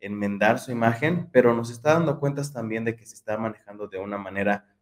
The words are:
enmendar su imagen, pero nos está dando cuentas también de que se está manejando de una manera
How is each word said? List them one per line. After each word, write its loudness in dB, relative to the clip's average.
enmendar 0
su -10
imagen, 0
pero 6
nos -2
está 2
dando 2
cuentas -4
también -4
de -2
que -20
se -20
está -6
manejando -8
de -8
una -6
manera 0